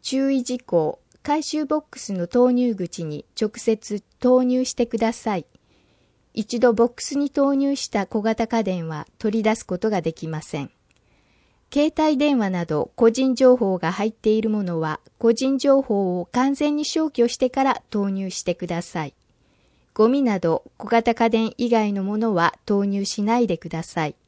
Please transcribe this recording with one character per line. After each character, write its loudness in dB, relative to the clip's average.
注 0
意 0
事 -6
項、 -2
回 0
収 -4
ボ 0
ッ -8
ク -18
ス -8
の -4
投 4
入 2
口 -8
に -8
直 -2
接 -4
投 4
入 0
し -6
て 0
く -6
だ 0
さ -4
い。 -8
一 -4
度 6
ボ 4
ッ -2
ク -14
ス -6
に -2
投 2
入 0
し -10
た -2
小 -4
型 -2
家 0
電 -4
は -10
取 -2
り -4
出 2
す -12
こ -6
と 0
が 0
で -4
き -10
ま -8
せ -6
ん。 -10
携 2
帯 2
電 2
話 0
な -2
ど -2
個 6
人 2
情 6
報 0
が -2
入 -2
っ -4
て -2
い 4
る 0
も -2
の -4
は、 -4
個 4
人 0
情 4
報 0
を -6
完 0
全 0
に -4
消 -2
去 2
し -4
て 0
か 0
ら 0
投 -2
入 -4
し -10
て -2
く -6
だ -4
さ -8
い。 -16
ゴ 4
ミ 2
な 2
ど 0
小 -12
型 2
家 2
電 0
以 -2
外 2
の -4
も -4
の 0
は 2
投 0
入 -2
し -4
な 2
い 2
で -2
く -14
だ -6
さ -4
い。 -8